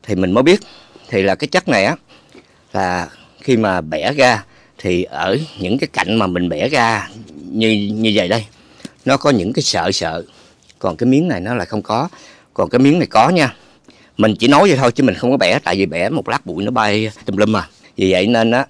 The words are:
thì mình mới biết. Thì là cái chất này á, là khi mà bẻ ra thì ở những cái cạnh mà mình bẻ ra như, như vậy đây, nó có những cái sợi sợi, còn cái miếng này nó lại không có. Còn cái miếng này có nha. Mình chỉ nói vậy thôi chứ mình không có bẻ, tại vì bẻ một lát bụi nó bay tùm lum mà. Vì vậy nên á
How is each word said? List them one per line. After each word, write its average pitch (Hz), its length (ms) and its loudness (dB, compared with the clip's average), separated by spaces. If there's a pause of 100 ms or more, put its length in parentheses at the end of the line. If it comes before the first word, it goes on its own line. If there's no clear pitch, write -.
thì 104 120 -4
mình 92 180 0
mới 117 100 4
biết. 175 180 4 (480)
Thì 98 140 0
là 95 120 2
cái - 140 -8
chất - 200 -2
này 101 160 2
á, 120 120 0 (760)
là 90 360 -4 (320)
khi 131 160 0
mà 98 240 0
bẻ 82 320 -4
ra 123 320 2 (340)
thì 90 240 -2
ở 90 360 -4 (200)
những 101 200 -2
cái 151 140 -4
cạnh 95 240 -2
mà 107 100 2
mình 90 220 -2
bẻ 85 200 -4
ra 113 400 0 (440)
như, 110 200 2 (220)
như 110 200 0
vậy 95 140 0
đây, 107 160 0 (600)
nó 131 120 2
có 147 140 0
những 107 220 0
cái 151 100 -2
sợi 90 300 -2
sợi, 82 300 -6 (560)
còn 90 180 -4
cái 120 100 -2
miếng 143 220 2
này 104 120 -4
nó 104 140 -6
lại 107 120 -4
không 107 160 -6
có. 127 260 -2 (460)
Còn 87 160 -2
cái - 80 0
miếng 143 200 6
này 151 120 0
có 113 180 4
nha. 160 260 0 (640)
Mình 107 220 2
chỉ 117 100 2
nói 151 200 6
vậy 151 80 4
thôi 123 160 2
chứ 135 120 0
mình 107 100 2
không 120 160 -2
có - 60 2
bẻ, 95 220 2
tại 92 180 -2
vì 98 100 0
bẻ 85 220 -4
một 160 200 -4
lát 117 180 -4
bụi 90 180 -6
nó 110 60 -4
bay 107 400 0 (140)
tùm 95 120 -6
lum 104 160 2
mà. 101 160 -2 (280)
Vì 95 160 2
vậy 92 140 2
nên 113 240 2
á 127 200 0